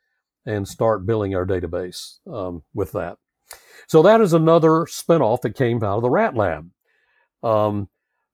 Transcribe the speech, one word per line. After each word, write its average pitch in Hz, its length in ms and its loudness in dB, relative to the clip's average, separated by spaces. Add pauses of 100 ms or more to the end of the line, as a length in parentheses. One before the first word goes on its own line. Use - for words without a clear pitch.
(460)
and 101 220 -6
start 107 380 -2
building 104 280 -2
our 90 120 -2
database, 90 720 -6 (120)
um, 92 340 -10 (100)
with 95 180 -6
that. 90 280 -10 (680)
So 160 140 6
that 220 180 6
is 180 140 2
another 160 520 4
spinoff 127 560 0
that 110 140 -6
came 117 260 0
out 101 160 -2
of - 40 -4
the 123 80 0
Rat 196 260 0
Lab. 87 360 -2 (720)
Um, 107 460 0 (460)